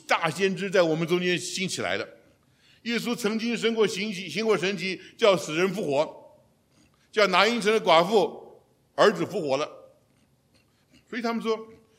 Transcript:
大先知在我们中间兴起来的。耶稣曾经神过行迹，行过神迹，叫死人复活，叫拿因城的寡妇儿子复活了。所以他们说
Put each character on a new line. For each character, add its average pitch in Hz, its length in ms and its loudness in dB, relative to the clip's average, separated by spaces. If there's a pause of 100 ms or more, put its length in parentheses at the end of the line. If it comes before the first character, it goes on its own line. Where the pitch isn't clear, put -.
大 180 240 0
先 190 260 -2
知 190 140 -8
在 185 120 4
我 160 140 2
们 165 100 -2
中 180 140 0
间 180 180 0
兴 185 300 -6
起 - 140 -6
来 95 160 -2
的。 - 180 -10 (680)
耶 233 160 -4
稣 208 160 -4
曾 214 240 -4
经 233 160 -4
神 214 200 -2
过 220 120 2
行 196 240 -4
迹， 180 180 -10
行 165 160 -4
过 214 120 2
神 185 200 -2
迹， 180 240 -6 (160)
叫 202 200 4
死 151 180 -6
人 180 140 0
复 190 140 -6
活， 147 580 -4 (720)
叫 208 140 4
拿 185 200 4
因 233 140 0
城 196 120 0
的 220 80 2
寡 170 260 6
妇 - 560 0 (320)
儿 185 180 6
子 170 140 -4
复 170 140 -6
活 139 160 -2
了。 147 120 -4 (1400)
所 226 100 -10
以 240 40 -8
他 233 100 -2
们 226 100 -4
说 220 300 -4 (260)